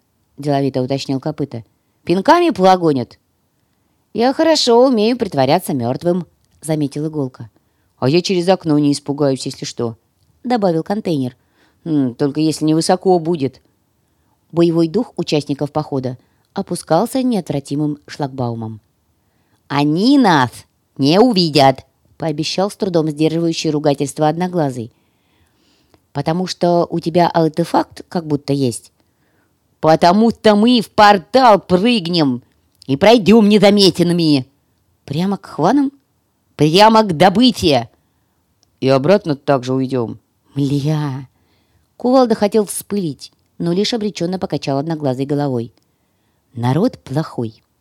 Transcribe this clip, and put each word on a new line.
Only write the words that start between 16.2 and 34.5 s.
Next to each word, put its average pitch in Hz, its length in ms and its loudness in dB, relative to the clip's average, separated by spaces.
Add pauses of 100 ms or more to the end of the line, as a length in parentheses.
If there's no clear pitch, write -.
опускался 196 680 -2
неотвратимым 151 840 -4
шлагбаумом. 117 720 -8 (880)
"Они 160 500 2
нас 160 320 4 (480)
не 151 220 2
увидят", 156 640 2 (320)
пообещал 160 520 -4
с - 60 -16
трудом 170 320 -2
сдерживающий 160 640 -2
ругательство 147 580 -2
Одноглазый. 156 640 -4 (1200)
"Потому 165 340 -4
что 175 440 0
у 170 100 -4
тебя 170 280 0
артефакт - 800 -2
как 165 180 -6
будто 143 260 -4
есть". 135 400 -4 (880)
"Потому 180 500 4
что 208 260 2
мы 226 260 4
в - 80 -12
портал 208 680 4
прыгнем 175 840 0 (440)
и 135 100 0
пройдем 208 520 4
незаметенными". 175 1000 2 (600)